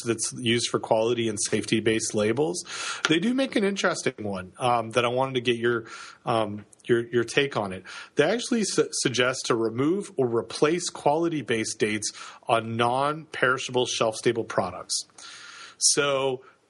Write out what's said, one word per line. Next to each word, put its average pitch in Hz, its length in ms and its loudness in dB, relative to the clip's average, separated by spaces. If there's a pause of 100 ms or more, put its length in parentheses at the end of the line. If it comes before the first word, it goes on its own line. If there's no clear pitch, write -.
that's 113 300 -2
used 120 340 2
for 113 140 0
quality 113 480 2
and 104 120 -4
safety-based 110 720 0
labels. 117 480 0 (460)
They 160 120 4
do 226 140 0
make 262 220 0
an 226 80 2
interesting 196 580 0
one, 95 380 -6
um, 120 320 2
that 120 140 4
I - 20 4
wanted 131 280 0
to 127 40 0
get 120 160 2
your, 117 300 0 (400)
um, 107 400 0 (180)
your, 117 240 2
your 120 160 2
take 139 320 0
on 101 160 -2
it. 92 120 -10 (320)
They 147 100 6
actually 226 400 0
su-, - 260 0
suggest 123 540 0
to 131 100 2
remove 127 640 0
or 131 100 2
replace 117 640 0
quality-based 147 920 0
dates 107 320 0 (380)
on 113 260 2
non-perishable 127 1080 0
shelf-stable 113 580 0
products. 92 600 -4 (720)
So, 135 640 2 (280)